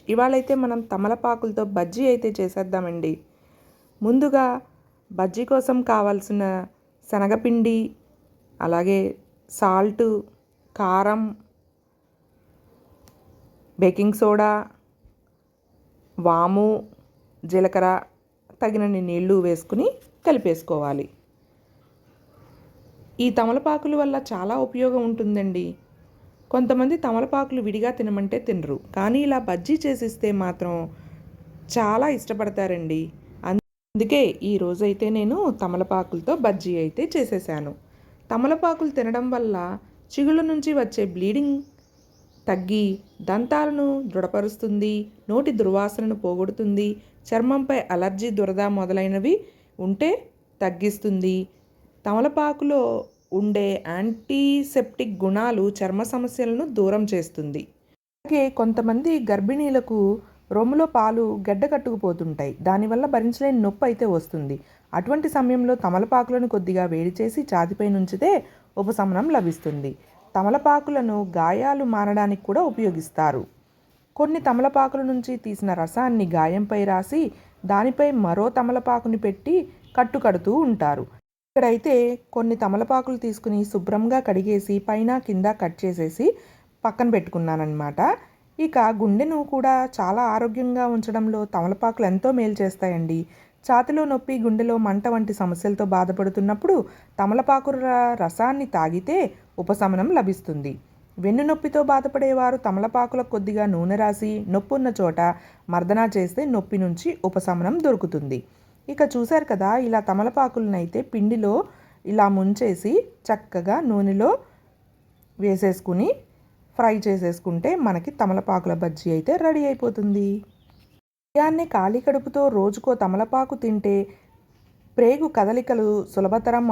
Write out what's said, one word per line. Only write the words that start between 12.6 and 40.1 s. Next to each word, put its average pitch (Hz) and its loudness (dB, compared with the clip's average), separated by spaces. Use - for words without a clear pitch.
బేకింగ్ 202 4
సోడా, 208 4
వాము, 175 4
జీలకర్ర, 185 2
తగినన్ని 208 0
నీళ్లు 180 2
వేసుకుని 185 0
కలిపేసుకోవాలి. 160 0
ఈ 240 2
తమలపాకుల 294 0
వల్ల 277 -2
చాలా 202 -4
ఉపయోగం 254 0
ఉంటుందండి. 196 -2
కొంతమంది 254 2
తమలపాకులు 269 -2
విడిగా 214 -2
తినమంటే 202 -2
తినరు, 170 -4
కానీ 220 0
ఇలా 269 2
బజ్జీ 196 -2
చేసిస్తే 226 -2
మాత్రం 175 -4
చాలా 226 2
ఇష్టపడతారండి. 196 -4
అందుకే 220 0
ఈ - 2
రోజైతే 196 0
నేను 214 0
తమలపాకులతో 180 -2
బజ్జీ 180 0
అయితే 160 -4
చేసేసాను. 165 -4
తమలపాకులు 311 0
తినడం 240 -2
వల్ల 202 -4